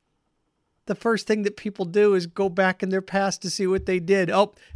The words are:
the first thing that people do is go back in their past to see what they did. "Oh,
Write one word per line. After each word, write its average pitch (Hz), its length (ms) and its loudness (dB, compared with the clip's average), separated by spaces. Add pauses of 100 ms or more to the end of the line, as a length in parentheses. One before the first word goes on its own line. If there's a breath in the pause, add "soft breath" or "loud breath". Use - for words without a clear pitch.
(840)
the 196 100 -4
first 226 320 -2
thing 214 160 0
that 202 120 -4
people 202 300 -8
do 202 280 4
is 175 140 0
go 196 220 -2
back 185 340 0
in 190 60 -2
their 190 120 0
past 196 420 -2
to 185 60 -6
see 190 180 -2
what 190 180 -2
they 185 160 -2
did. 185 280 2
"Oh, 202 240 2 (220 loud breath)